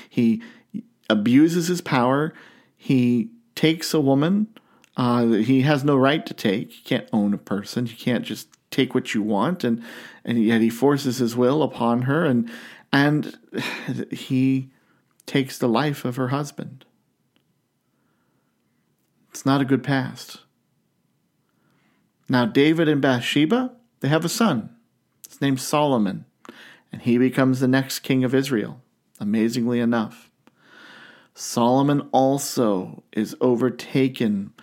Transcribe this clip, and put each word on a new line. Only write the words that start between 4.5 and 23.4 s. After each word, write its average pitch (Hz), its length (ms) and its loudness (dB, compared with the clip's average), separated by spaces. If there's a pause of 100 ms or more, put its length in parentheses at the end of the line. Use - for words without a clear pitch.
uh, 120 280 2
that 113 180 2
he 131 180 2
has 139 220 2
no 143 120 2
right 139 300 2
to - 80 -12
take. 95 440 -2
You - 60 -20
can't - 300 -4
own 104 200 2
a 95 40 -2
person. 107 480 -6
You 113 100 -10
can't - 300 -4
just - 220 -12 (240)
take 131 240 0
what - 180 -4
you 110 80 -2
want. 110 420 -2
And, 117 200 -2 (400)
and 117 200 0
yet 113 180 2
he 113 80 2
forces 135 480 0
his 117 180 -2
will 127 280 2
upon 120 400 0
her, 143 220 0
and, 120 240 0 (420)
and 147 460 2 (380)
<sighs> - 360 -8
he 131 580 0 (560)
takes 135 320 -2
the 127 120 0
life 143 360 0
of 123 100 -6
her 127 140 -4
husband. 143 560 -8 (2500)
It's - 160 -10
not 139 160 2
a 135 40 -2
good 127 180 0
past. - 560 -6 (1900)
Now, 123 160 2
David 151 420 4
and 147 140 2
Bathsheba, 147 720 2 (280)